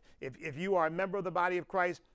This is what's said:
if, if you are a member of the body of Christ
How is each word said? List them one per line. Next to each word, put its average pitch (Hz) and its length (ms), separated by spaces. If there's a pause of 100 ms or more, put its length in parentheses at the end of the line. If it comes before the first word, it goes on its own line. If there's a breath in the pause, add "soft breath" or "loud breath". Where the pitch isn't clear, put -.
(200 soft breath)
if, 135 200
if 151 180
you 190 180
are 165 120
a 156 40
member 185 260
of 190 60
the 180 80
body 180 260
of 170 100
Christ 175 340 (140)